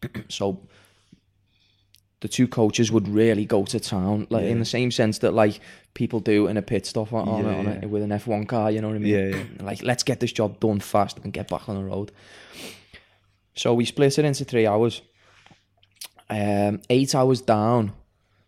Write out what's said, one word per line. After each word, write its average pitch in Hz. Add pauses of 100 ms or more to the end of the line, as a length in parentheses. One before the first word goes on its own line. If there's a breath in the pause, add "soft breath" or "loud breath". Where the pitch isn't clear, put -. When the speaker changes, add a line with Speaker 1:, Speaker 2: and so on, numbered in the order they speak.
(120)
Speaker 1:
<clears throat> -
So - (1500 soft breath)
the -
two 123
coaches 110
would 107
really 107
go 101
to 104
town, 104
like, 113
in 113
Speaker 2:
Yeah. 117
Speaker 1:
the 113
same 123
sense 110
that, 120
like, 107 (340 loud breath)
people 117
do 104
in 107
a 104
pit 98
stop 107
on, 104
on, 104
Speaker 2:
Yeah, 107
Speaker 1:
on 98
Speaker 2:
yeah. 104
Speaker 1:
a, 101
with 104
an 104
F 104
one 107
car, 110
you 110
know 107
what 110
I 104
mean? 104
Speaker 2:
Yeah, 98 (100)
yeah. 98
Speaker 1:
<clears throat> -
Like, 98
let's 123
get 123
this 123
job 107
done 107
fast 101
and 104
get 95
back -
on 104
the 98
road. 95 (1400 loud breath)
So 120
we 120
split 143
it 151
into 139
three 117
hours. 110 (1300 soft breath)
Um, 104
eight 131
hours 131
down, 110 (540)